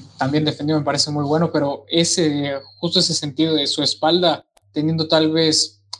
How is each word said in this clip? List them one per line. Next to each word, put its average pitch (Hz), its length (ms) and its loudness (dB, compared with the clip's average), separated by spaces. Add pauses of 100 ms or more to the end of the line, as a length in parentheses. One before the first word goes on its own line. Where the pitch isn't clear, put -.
(180)
también 147 280 0
defendido 147 320 -2
me 143 80 -2
parece 143 260 0
muy 147 140 -2
bueno, 160 260 2
pero 143 380 -2
ese, 147 680 0 (180)
justo 175 220 -2
ese 170 140 0
sentido 156 420 -2
de 143 120 0
su - 140 -4
espalda, 160 640 0 (260)
teniendo 160 360 -2
tal 156 240 2
vez 160 520 0 (160)